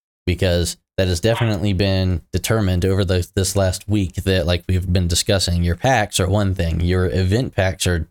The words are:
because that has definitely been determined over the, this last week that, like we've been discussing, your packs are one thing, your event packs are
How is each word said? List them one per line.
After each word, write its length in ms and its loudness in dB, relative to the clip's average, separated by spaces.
because 520 0
that 120 0
has 120 -2
definitely 540 0
been 480 0
determined 520 0
over 200 2
the, 300 0
this 200 0
last 340 0
week 280 -2
that, 300 0
like 200 0
we've 240 -2
been 180 2
discussing, 540 0
your 140 0
packs 420 0
are 100 0
one 260 0
thing, 260 -2
your 260 2
event 480 0
packs 320 -2
are 240 0